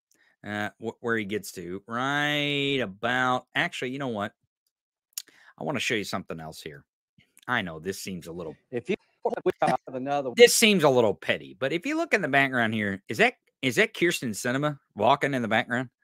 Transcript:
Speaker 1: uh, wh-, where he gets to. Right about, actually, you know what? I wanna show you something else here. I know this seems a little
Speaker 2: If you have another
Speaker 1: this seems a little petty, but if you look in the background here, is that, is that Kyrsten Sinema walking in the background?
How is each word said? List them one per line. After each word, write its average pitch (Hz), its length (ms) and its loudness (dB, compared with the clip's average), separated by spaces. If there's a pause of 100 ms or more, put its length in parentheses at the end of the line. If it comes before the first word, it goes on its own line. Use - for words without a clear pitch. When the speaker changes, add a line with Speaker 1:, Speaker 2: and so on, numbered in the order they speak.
(420)
Speaker 1:
uh, 104 280 -6 (120)
wh-, 113 200 -10
where 117 160 0
he 107 80 -2
gets 95 260 -6
to. 90 340 -10
Right 143 960 -2
about, 123 640 0 (100)
actually, 143 360 -4
you 135 80 -8
know 139 100 -4
what? 107 240 -4 (1300)
I - 60 -10
wanna 131 160 -4
show 127 140 -2
you 104 100 -2
something 90 360 -8
else 78 220 -14
here. 73 200 -14 (640)
I 123 140 0
know 85 180 -8
this 87 220 -6
seems 95 260 -10
a 165 60 -14
little 156 240 -10 (140)
Speaker 2:
If - 180 -8
you 202 80 -2 (640)
have 160 180 2 (100)
another 131 460 -4
Speaker 1:
this 233 220 10
seems 208 260 6
a 147 60 6
little 120 260 6
petty, 117 440 -4
but 139 160 -2
if 175 100 -4
you 302 140 -2
look 330 160 -2
in 214 80 2
the 151 60 -2
background 131 440 4
here, 104 360 -2
is 113 100 -6
that, 233 160 4 (280)
is 127 140 0
that 214 160 2
Kyrsten 160 380 0
Sinema 135 480 -2 (180)
walking 135 380 4
in 127 80 0
the 113 60 -2
background? 120 420 0 (140)